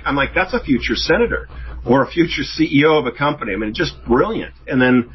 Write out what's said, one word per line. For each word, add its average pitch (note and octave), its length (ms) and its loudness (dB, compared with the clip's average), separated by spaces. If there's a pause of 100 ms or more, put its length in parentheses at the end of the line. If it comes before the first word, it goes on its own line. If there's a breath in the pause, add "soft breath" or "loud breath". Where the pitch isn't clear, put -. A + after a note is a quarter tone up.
I'm C#3+ 120 -2
like, C3+ 180 0
"That's F3+ 180 0
a B3 60 -2
future A#2+ 380 0
senator - 520 0 (360 loud breath)
or B2+ 180 4
a A#2+ 80 0
future E3 320 0
C D#3 220 -2
E D3 200 2
O D#3 140 6
of C3 80 0
a A#2+ 60 -4
company." C#3+ 400 -4
I F#2+ 40 -4
mean, G#2+ 160 -4
just - 220 -4 (100)
brilliant. B2+ 480 0 (140)
And B2+ 160 2
then B2+ 320 4